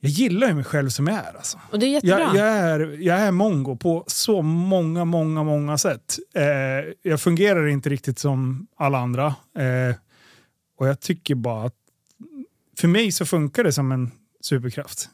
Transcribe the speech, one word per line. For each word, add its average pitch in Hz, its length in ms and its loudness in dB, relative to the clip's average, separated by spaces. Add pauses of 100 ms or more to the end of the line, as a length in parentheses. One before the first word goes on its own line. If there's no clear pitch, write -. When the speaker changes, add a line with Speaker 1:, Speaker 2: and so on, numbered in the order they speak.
Speaker 1:
jag 139 80 0
gillar 214 380 2
ju 180 60 2
mig 143 100 -2
själv 139 260 -2
som 143 160 -2
jag 208 100 -2
är, 85 200 -10
alltså. - 220 -10 (120)
Speaker 2:
Och 214 80 -2
det 226 80 2
är 269 40 2
jättebra. 277 280 4
Speaker 1:
Jag, 294 180 2
jag 208 100 4
är, 180 320 2 (240)
jag 180 160 2
är 208 120 2
mongo 170 460 0
på 170 300 -2
så - 360 0
många, 170 640 0
många, 160 400 0
många 147 340 0
sätt. - 400 -4 (160)
Eh, 160 100 2 (580)
jag 156 180 0
fungerar 175 460 2
inte 143 220 0
riktigt 139 300 -4
som 131 480 -2 (100)
alla 139 220 0
andra. 123 280 -2 (320)
Eh, 127 380 0 (840)
och 131 100 0
jag 135 120 -2
tycker 170 340 -4
bara 117 320 -4
att 123 80 -6 (1040)
för 170 100 2
mig 202 240 4
så 170 140 -2
funkar 160 380 0
det 160 80 4
som 131 200 0
en 127 180 -2 (300)
superkraft. - 720 -6